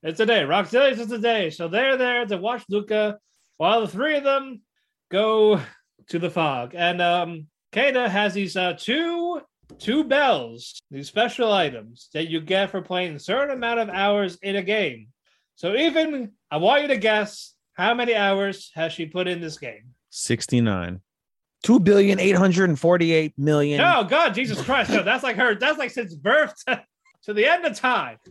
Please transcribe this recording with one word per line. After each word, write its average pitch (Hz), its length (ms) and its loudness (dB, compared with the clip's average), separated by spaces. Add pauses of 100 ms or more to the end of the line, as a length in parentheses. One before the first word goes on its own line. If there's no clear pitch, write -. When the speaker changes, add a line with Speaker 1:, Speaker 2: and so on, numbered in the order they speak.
Speaker 1:
It's 160 180 -6
a 220 60 4
day. 220 160 4
Rox 175 300 0
Ilias 254 280 4
is 226 120 -8
a 233 60 -6
day. 214 320 0
So 165 180 -8
they're 262 280 0
there 247 300 0
to 202 100 -4
watch 214 340 -6
Luca 208 480 -2 (380)
while 202 240 2
the 208 80 -4
three 269 280 -2
of 277 80 -4
them 269 380 -2 (480)
go 214 500 4 (480)
to 170 100 -4
the 165 120 -2
fog. 139 460 -2
And, 175 260 0
um, 170 440 -2 (260)
Kata 247 360 0
has 196 260 0
these, 190 220 -4
uh, 180 180 -2
two, 339 680 -4 (380)
two 285 260 -2
bells, 190 760 -2 (100)
these 143 180 -12
special 226 440 0
items 120 600 -4
that 165 140 -6
you 160 120 -4
get 185 300 0
for 190 120 -6
playing 180 340 -6
a - 20 -12
certain 269 380 -2
amount 233 240 -2
of 214 80 -2
hours 196 540 0
in 196 140 -6
a 202 60 -2
game. 170 460 -4 (480)
So 185 200 -4
even, 302 560 0 (180)
I 151 80 -4
want 247 240 4
you 294 60 -4
to 269 80 2
guess, 214 580 -2 (200)
how 208 200 0
many 233 200 0
hours 196 600 0
has 160 180 -4
she 165 140 -8
put 175 220 -4
in 175 120 -4
this 160 160 -10
game? 117 380 -16 (160)
Speaker 2:
Sixty-nine. 101 880 -2 (640)
Two 240 180 6
billion 196 380 6
eight 190 180 4
hundred 185 340 4
and 143 80 0
forty-eight 165 600 2
million. 147 400 2
Speaker 1:
No, 311 260 4
God, 269 300 2
Jesus 220 260 -4
Christ. 254 300 0
No, 208 140 2
that's 240 180 0
like 247 140 -4
her. 226 180 2
That's 294 240 0
like 262 140 -4
since 214 220 -8
birth 247 400 2 (120)
to, 247 160 -4 (400)
to 208 120 -8
the 208 120 4
end 339 180 2
of 285 120 -2
time. 175 420 -2 (120)